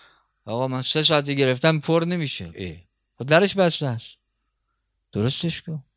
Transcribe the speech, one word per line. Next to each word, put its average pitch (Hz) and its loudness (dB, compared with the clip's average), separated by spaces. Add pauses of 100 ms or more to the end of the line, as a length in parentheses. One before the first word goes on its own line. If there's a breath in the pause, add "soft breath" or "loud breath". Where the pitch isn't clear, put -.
(440 soft breath)
آقا، 120 -4
من 127 -6
سه 156 2
ساعتی 147 2
گرفتم، 139 2
پر 165 0
نمیشه. 151 -6
اه. 87 -10 (420)
خب 117 -10
درش 180 4
بسته 175 0
است، 117 -8 (1000)
درستش 131 -2
کن. 156 -12 (120)